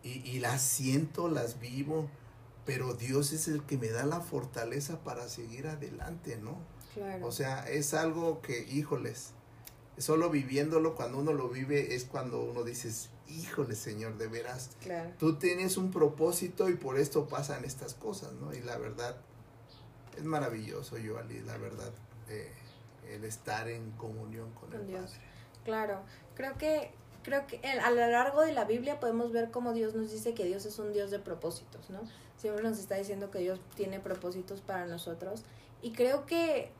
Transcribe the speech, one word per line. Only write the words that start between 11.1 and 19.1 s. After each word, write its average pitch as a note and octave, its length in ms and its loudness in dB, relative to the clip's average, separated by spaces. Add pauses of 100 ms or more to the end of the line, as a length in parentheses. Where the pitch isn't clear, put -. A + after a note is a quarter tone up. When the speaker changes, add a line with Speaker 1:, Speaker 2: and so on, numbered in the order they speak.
Speaker 1:
uno D3+ 140 4
lo C3+ 160 2
vive, C3 460 2
es B2 100 -2
cuando A#2+ 380 -2
uno A#2+ 220 0
dices, A#2+ 460 -4 (180)
"Híjole, D3+ 480 -2
Señor, A2 420 -6
de A2 80 -2
veras, A#2+ 440 -6 (120)
Speaker 2:
Claro. E3+ 360 -4
Speaker 1:
tú D#3 200 6
tienes F#3 380 4
un F#3 160 2
propósito F3 760 6
y F3 60 6
por C3+ 240 0
esto C#3+ 300 4
pasan C#3 360 -2
estas - 300 -8
cosas", G3 380 -6
¿no? C3 200 -8
Y B2 80 -8
la A#2 180 -6
verdad, A#2+ 380 -4 (1000)